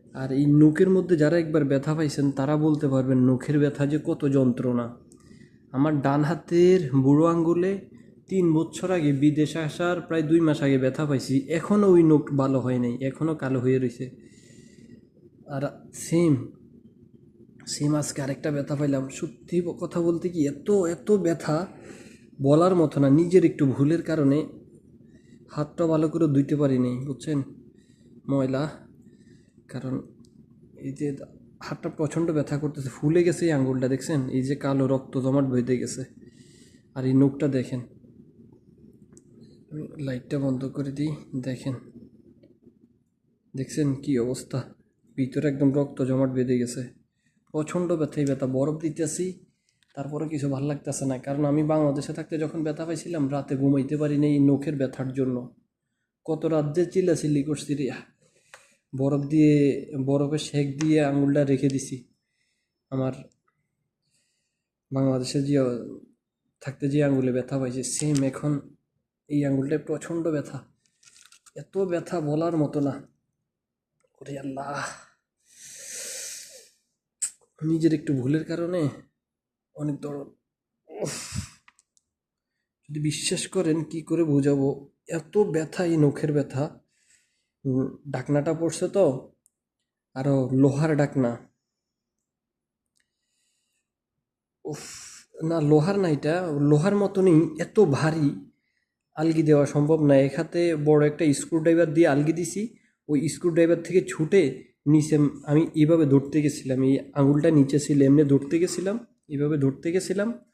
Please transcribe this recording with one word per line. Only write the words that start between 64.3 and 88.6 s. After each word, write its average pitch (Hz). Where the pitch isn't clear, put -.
বাংলাদেশে 135
যে 143
থাকতে 139
যে 147
আঙুলে 131
ব্যথা 127
পাইছি, 131
সেম 143
এখন 139
এই 147
আঙুলটায় 139
প্রচণ্ড 165
ব্যথা। 143
এত -
ব্যথা 175
বলার 156
মতো 147
না। 139
ওরে 139
আল্লাহ, 139
নিজের 160
একটু 151
ভুলের 139
কারণে 170
অনেক 147
দরদ। 143
উফ, -
যদি 151
বিশ্বাস 151
করেন, 165
কি 160
করে 160
বোঝাবো, 143
এত 165
ব্যথা 165
এই 165
নখের 147
ব্যথা। 139
উম, 135
ঢাকনাটা 143
পড়ছে 165